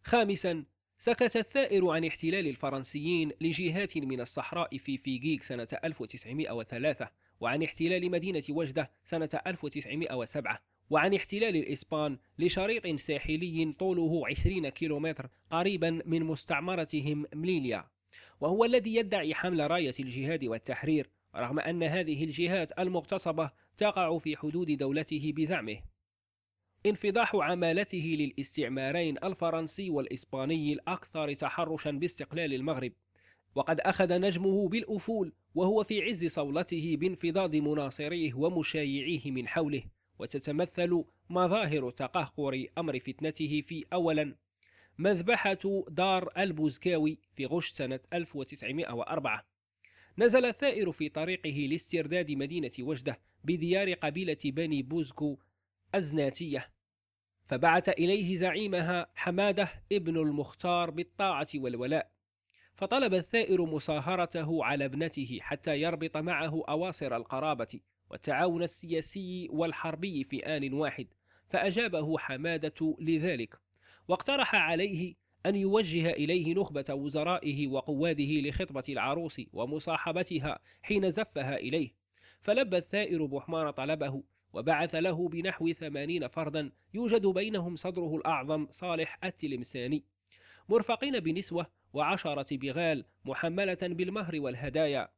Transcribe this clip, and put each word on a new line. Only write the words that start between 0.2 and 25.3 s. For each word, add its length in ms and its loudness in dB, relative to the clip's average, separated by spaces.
سكت 400 2
الثائر 520 2
عن 160 2
احتلال 420 -2
الفرنسيين 840 -2
لجهات 560 0
من 240 -2
الصحراء 560 -4
في 200 -4
فيغيك 460 -2
سنة 240 -6
ألف 180 -4
وتسعمائة 500 -6
وثلاثة، 580 -2
وعن 240 0
احتلال 480 0
مدينة 380 -2
وجدة 420 -2
سنة 420 -2
ألف 160 -6
وتسعمائة 500 -4
وسبعة، 460 -4
وعن 240 6
احتلال 420 0
الإسبان 600 -2
لشريط 600 2
ساحلي 800 0
طوله 480 2
عشرين 420 2
كيلومتر 600 -2
قريبا 560 2
من 180 2
مستعمرتهم 1080 0
مليليا، 560 0
وهو 260 4
الذي 300 4
يدعي 380 2
حمل 380 2
راية 280 2
الجهاد 440 -2
والتحرير، 680 0
رغم 240 -2
أن 240 0
هذه 400 0
الجهات 560 -2
المغتصبة 720 0
تقع 400 2
في 200 -2
حدود 340 -2
دولته 640 0